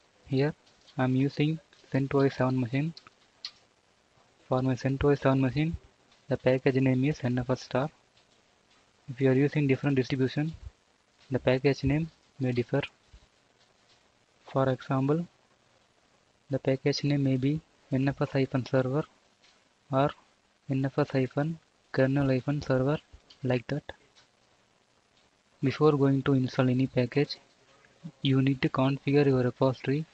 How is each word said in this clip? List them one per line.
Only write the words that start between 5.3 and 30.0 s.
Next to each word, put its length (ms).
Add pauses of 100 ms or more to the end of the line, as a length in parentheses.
machine, 340 (540)
the 80
package 380
name 280
is 200
N 160
F 100
S 140
star. 260 (1200)
If 100
you 120
are 140
using 220
different 300
distribution, 560 (760)
the 100
package 440
name 260 (300)
may 140
differ. 300 (1700)
For 160
example, 600 (1200)
the 80
package 460
name 200
may 140
be 240 (300)
N 160
F 120
S 120
hyphen 340
server 380 (880)
or 180 (580)
N 180
F 120
S 140
hyphen 480 (320)
kernel 380
hyphen 340
server, 340 (460)
like 240
that. 160 (1800)
Before 300
going 320
to 100
install 340
any 200
package, 500 (840)
you 180
need 220
to 60
configure 580
your 160
repository 600 (100)